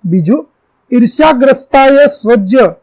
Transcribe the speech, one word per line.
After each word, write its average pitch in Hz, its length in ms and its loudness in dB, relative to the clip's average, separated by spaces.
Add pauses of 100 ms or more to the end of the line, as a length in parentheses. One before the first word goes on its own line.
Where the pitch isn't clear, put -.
બીજું, 185 420 -2 (440)
ઈર્ષ્યાગ્રસ્તાય 269 1160 2
સ્વજ્ય 226 760 -2